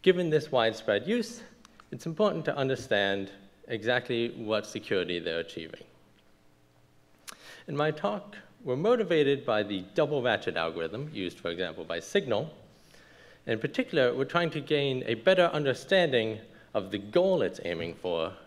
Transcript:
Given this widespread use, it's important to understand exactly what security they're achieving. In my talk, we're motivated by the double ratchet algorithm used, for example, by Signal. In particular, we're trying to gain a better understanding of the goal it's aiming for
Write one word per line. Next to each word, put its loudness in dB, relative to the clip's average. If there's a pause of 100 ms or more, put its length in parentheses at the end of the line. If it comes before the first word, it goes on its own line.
Given 4
this 2
widespread 2
use, -2 (500)
it's -12
important 0
to -2
understand 0 (380)
exactly 0
what 0
security -2
they're -2
achieving. -10 (1900)
In -4
my 2
talk, -4 (300)
we're 0
motivated 2
by 2
the -4
double 2
ratchet 0
algorithm -4
used, -6
for -4
example, -6
by -6
Signal. -2 (920)
In -2
particular, 2
we're 0
trying 0
to -6
gain 0
a 0
better 6
understanding 2 (340)
of -2
the -2
goal 2
it's -2
aiming -4
for -2 (140)